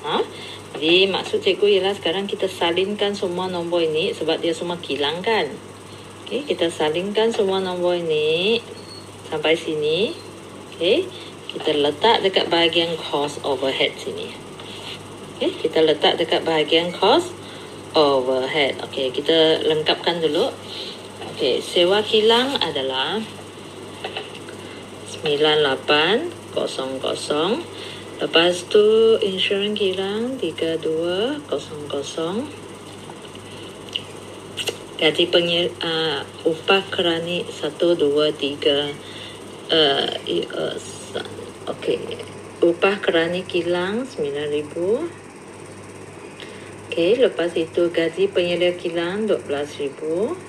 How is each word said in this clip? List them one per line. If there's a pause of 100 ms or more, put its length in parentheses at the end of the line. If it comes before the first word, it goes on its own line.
Ha? (480)
Jadi,
maksud
cikgu
ialah
sekarang
kita
salinkan
semua
nombor
ini
sebab
dia
semua
kilang,
kan? (720)
Okey,
kita
salinkan
semua
nombor
ini (640)
sampai
sini. (600)
Okey, (440)
kita
letak
dekat
bahagian
cost
overhead
sini. (1040)
Okey, (160)
kita
letak
dekat
bahagian
cost (640)
overhead. (160)
Okey,
kita
lengkapkan
dulu. (840)
Okey,
sewa
kilang
adalah (1900)
sembilan
lapan (240)
kosong
kosong. (520)
Lepas
tu,
insurans
kilang
tiga
dua (120)
kosong
kosong. (2500)
Gaji
penye-,
ah, (240)
upah (120)
kerani
satu,
dua,
tiga, (720)
eh, (220)
i-,
eh,
sa-, (480)
okey. (640)
Upah
kerani
kilang
sembilan
ribu. (1800)
Okey,
lepas
itu
gaji
penyelia
kilang
dua
belas
ribu. (100)